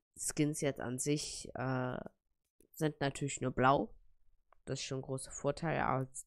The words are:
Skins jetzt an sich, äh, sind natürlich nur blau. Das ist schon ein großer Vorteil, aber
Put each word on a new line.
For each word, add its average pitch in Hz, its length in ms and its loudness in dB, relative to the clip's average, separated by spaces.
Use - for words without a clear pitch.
Skins 151 440 2
jetzt 139 180 0
an 127 180 -2
sich, - 580 -2
äh, 127 420 0
sind 151 260 -2
natürlich 139 420 -2
nur 127 100 0
blau. 139 420 6
Das 135 140 -4
ist - 60 -6
schon 135 140 -4
ein 135 40 -8
großer 131 280 -6
Vorteil, 143 500 -2
aber 131 260 2